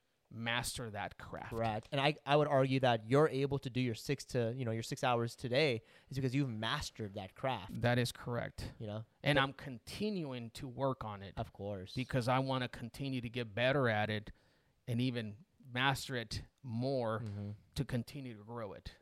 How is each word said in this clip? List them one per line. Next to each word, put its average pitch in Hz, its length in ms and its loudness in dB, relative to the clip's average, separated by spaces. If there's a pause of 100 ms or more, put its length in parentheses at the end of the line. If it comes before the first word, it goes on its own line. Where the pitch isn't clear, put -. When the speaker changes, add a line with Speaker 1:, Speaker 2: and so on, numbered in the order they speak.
(340)
Speaker 1:
master 117 560 -2
that 101 280 -6
craft. - 320 -10
Speaker 2:
Correct. 113 420 -2
And 139 80 0
I, 147 240 4
I 139 120 4
would 147 120 6
argue 135 320 6
that 120 260 6
you're 143 220 8
able 135 320 0
to 131 100 -6
do 120 100 0
your 120 140 2
six - 320 -2
to, 117 300 0
you 131 80 -4
know, 113 60 0
your 113 120 -2
six - 220 -6
hours 120 320 2
today 127 460 2 (280)
is 127 60 -6
because 131 180 0
you've 143 140 4
mastered 110 680 -4
that 95 200 -10
craft. 117 480 -4
Speaker 1:
That 120 160 4
is 120 120 2
correct. 120 680 -6
Speaker 2:
You 113 60 -8
know? 107 180 -8 (180)
Speaker 1:
And 147 140 4
Speaker 2:
But 135 60 6
Speaker 1:
I'm 139 100 0
continuing 135 1040 -6
to - 120 -10
work 127 380 0
on 101 180 -8
it. 98 140 -12
Speaker 2:
Of 117 160 -4
course. 98 420 -6
Speaker 1:
Because 127 320 0
I 127 120 4
wanna 131 300 0
continue 131 520 -6
to 117 80 -6
get 117 260 -6
better 127 340 4
at 107 220 4
it 104 220 -2 (560)
and 120 120 0
even 120 340 0 (380)
master 131 440 2
it - 260 -4 (220)
more 120 600 0
Speaker 2:
Mm-hmm. 104 260 -6 (260)
Speaker 1:
to 143 80 0
continue 127 520 -6
to 104 80 -16
grow 113 280 -8
it. - 300 -14